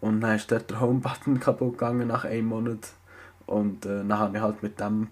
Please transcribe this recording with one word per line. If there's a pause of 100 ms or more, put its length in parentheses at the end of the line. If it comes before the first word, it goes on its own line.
Und
dann
ist
dort
der
Home-Button
kaputt
gegangen
nach
einem
Monat. (580)
Und,
äh,
dann
habe
ich
halt
mit
dem